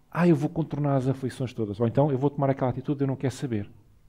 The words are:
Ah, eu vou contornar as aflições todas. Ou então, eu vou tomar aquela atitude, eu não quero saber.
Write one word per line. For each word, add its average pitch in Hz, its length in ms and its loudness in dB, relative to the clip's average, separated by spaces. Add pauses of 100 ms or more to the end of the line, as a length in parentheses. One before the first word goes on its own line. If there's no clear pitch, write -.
(120)
Ah, 165 160 2
eu 170 80 8
vou 147 140 0
contornar 147 460 0
as 131 120 2
aflições 131 460 -4
todas. 101 260 -4
Ou 117 80 4
então, 135 240 4
eu 131 60 0
vou 139 120 2
tomar 139 200 0
aquela 131 220 0
atitude, 131 300 -4
eu 139 60 2
não 131 80 -2
quero 123 180 -4
saber. 110 360 -6 (400)